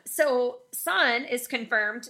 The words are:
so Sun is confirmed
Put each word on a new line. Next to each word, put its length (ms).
so 520
Sun 520
is 240
confirmed 600